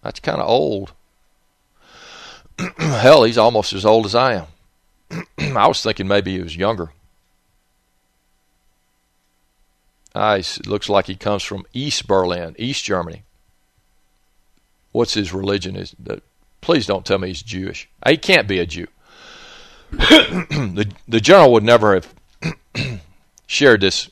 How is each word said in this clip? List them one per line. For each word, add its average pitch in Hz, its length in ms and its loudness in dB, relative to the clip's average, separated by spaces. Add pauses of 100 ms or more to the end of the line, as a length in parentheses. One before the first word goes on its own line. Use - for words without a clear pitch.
That's - 180 -12
kinda - 240 -6
old. 113 480 -2 (1600)
<clears throat> - 220 -10
Hell, 123 460 6
he's 117 140 0
almost 110 340 2
as 98 120 -8
old 110 220 4
as 98 80 -6
I 117 320 0 (640)
am. 170 160 -14 (120)
<clears throat> 147 180 -6
I 107 100 2
was - 160 0
thinking 104 240 -4
maybe 101 300 0
he 90 40 -6
was 85 160 -12
younger. 92 360 -4 (3250)
Ah, 104 220 0
he's, - 300 -8
looks 101 220 -8
like 101 180 0
he 98 100 -12
comes 101 260 -6
from 98 300 -12
East 139 340 -8
Berlin, 90 520 -2
East 127 260 -8
Germany. 87 400 -8 (1700)
What's 117 220 -2
his 98 180 -4
religion? 98 440 -6
Is 92 240 -14
that, - 220 -14 (380)
please 151 260 0
don't 98 180 -4
tell 98 140 -2
me 92 100 -6
he's 92 140 -12
Jewish. - 460 -12 (180)
He 156 100 4
can't 151 320 0
be 95 100 0
a 85 80 -2
Jew. 82 200 -12 (1040)
<clears throat> - 80 -10
The, 143 960 2 (140)
the 113 140 0
general 151 320 8
would 110 120 4
never 107 300 6
have - 200 -4 (640)
<clears throat> 120 240 -8 (460)
shared 123 340 4
this. - 320 -2